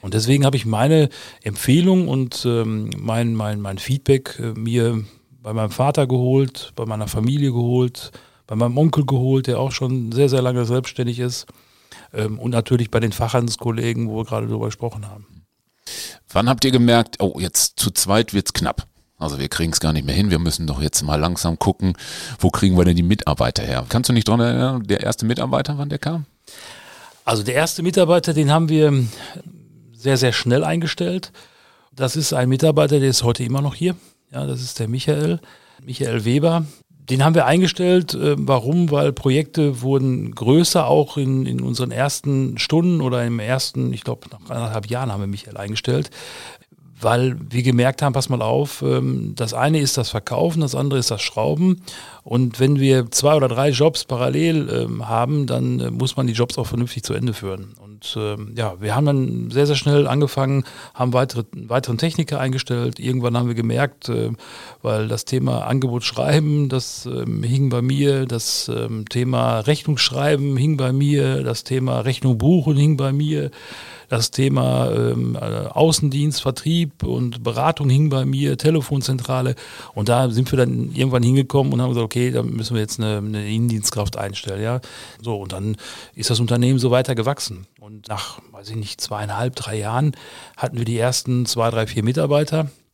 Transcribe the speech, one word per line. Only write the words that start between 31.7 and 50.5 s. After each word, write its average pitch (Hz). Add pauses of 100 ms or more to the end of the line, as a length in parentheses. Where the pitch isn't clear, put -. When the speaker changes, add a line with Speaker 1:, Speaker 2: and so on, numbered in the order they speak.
Speaker 1:
Das 131
ist 156
ein 127
Mitarbeiter, 147
der 135
ist 120
heute 120
immer 127
noch 143
hier. 175 (360)
Ja, 135
das 127
ist -
der 113
Michael, 151 (420)
Michael 120
Weber. 156 (260)
Den 131
haben 160
wir 143
eingestellt. 180
Äh, 147
warum? 143
Weil 143
Projekte 139
wurden 127
größer, 147
auch 147
in, 131
in 123
unseren 123
ersten 135
Stunden 170
oder 123
im 117
ersten, 127
ich 117
glaub, -
nach -
anderthalb 110
Jahren 120
haben 101
wir 98
Michael -
eingestellt, 117 (920)
weil 120 (120)
wir 120
gemerkt 123
haben, 139
„Pass 135
mal 120
auf, 135
ähm, 127
das 117
eine 147
ist 139
das 120
Verkaufen, 156